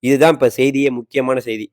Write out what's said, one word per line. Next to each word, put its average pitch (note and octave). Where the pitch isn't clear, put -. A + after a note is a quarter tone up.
இதுதான் C#3
இப்ப B2+
செய்தியே, C#3
முக்கியமான B2+
செய்தி. A2